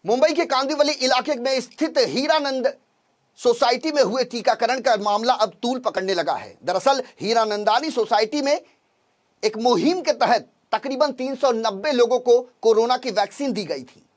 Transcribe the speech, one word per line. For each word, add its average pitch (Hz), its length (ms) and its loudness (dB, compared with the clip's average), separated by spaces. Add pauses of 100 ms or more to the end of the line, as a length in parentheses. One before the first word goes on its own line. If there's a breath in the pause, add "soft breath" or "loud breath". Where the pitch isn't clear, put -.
मुंबई 262 280 2
के 320 120 2
कांदिवली 277 460 0
इलाके 262 440 0
में 254 260 -2
स्थित - 360 -4
हीरानंद 269 760 0 (640)
सोसाइटी 247 540 2
में 294 120 2
हुए 233 200 0
टीकाकरण 240 560 0
का 233 180 2
मामला 208 360 0
अब 208 280 0
तूल 247 180 -2
पकड़ने 190 340 -2
लगा 165 200 -2
है। 104 300 -10
दरअसल, 190 380 0 (200 loud breath)
हीरानंदानी 214 720 0
सोसाइटी 220 500 0
में 285 200 0 (840 soft breath)
एक 214 140 -2
मुहिम 240 440 0
के 277 120 -2
तहत 233 340 0 (240)
तकरीबन 269 400 -2
तीन 254 240 -6
सौ 262 160 0
नब्बे 226 400 -2
लोगों 247 280 2
को 247 220 4 (200)
कोरोना 226 360 4
की 247 140 -6
वैक्सीन 208 420 -2
दी 202 100 -6
गई 143 200 -8
थी। - 220 -20 (120)